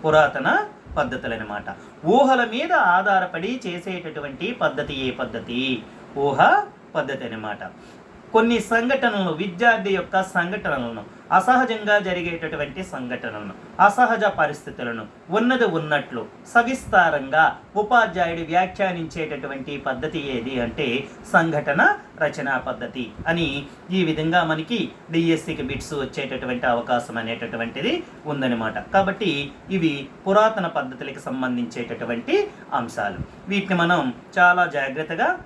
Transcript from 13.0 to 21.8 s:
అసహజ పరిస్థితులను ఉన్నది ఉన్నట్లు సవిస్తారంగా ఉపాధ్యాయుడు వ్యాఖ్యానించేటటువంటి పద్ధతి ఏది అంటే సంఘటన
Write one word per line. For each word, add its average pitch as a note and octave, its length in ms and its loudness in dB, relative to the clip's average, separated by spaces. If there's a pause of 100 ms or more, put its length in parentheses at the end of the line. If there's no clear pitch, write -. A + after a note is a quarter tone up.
అసహజ G#3+ 380 4 (140)
పరిస్థితులను C3+ 680 -4 (340)
ఉన్నది A#3+ 280 4 (120)
ఉన్నట్లు C#3+ 440 -2 (300)
సవిస్తారంగా E3 880 2 (380)
ఉపాధ్యాయుడు F3+ 720 2
వ్యాఖ్యానించేటటువంటి D3+ 1200 -2 (140)
పద్ధతి C3+ 340 -4 (160)
ఏది B2+ 180 -6 (100)
అంటే A#2+ 220 -2 (460)
సంఘటన D#3+ 500 2 (400)